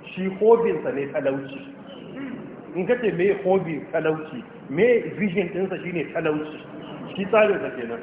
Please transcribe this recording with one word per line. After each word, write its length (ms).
Shi 140
hobinsa 520
ne 200
talauci. 480
In 120
ka 140
ce 120
me 200
hobby 360
talauci, 500
me 160
vision 360
ɗinsa 300
shine 280
talauci. 460
Shi 120
tsarinsa 500
kenan. 260